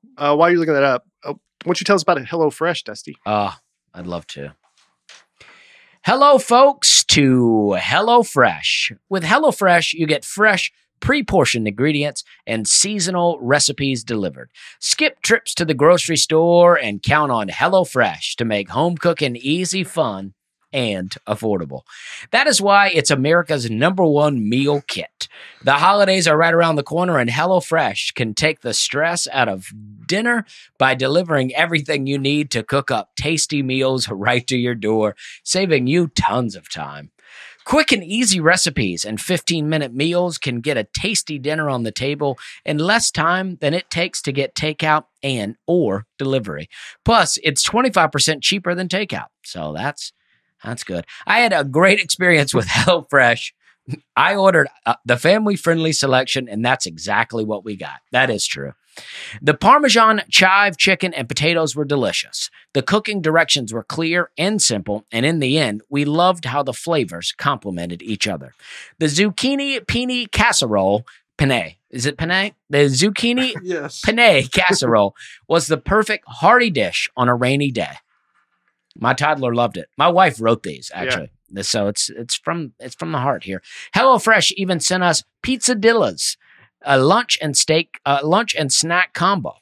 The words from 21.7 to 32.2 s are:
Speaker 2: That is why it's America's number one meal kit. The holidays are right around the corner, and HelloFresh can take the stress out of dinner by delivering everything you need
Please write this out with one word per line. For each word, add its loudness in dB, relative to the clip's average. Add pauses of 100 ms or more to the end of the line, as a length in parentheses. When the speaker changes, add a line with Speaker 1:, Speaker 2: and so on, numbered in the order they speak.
Speaker 2:
That 2
is 2
why 4
it's 0
America's 2
number 0
one 2
meal 0
kit. -12 (340)
The 4
holidays 4
are 4
right 4
around 4
the -2
corner, -2
and 0
HelloFresh 0
can -4
take -2
the -6
stress -2
out 2
of -8 (380)
dinner -2 (340)
by 4
delivering 0
everything -2
you -2
need -2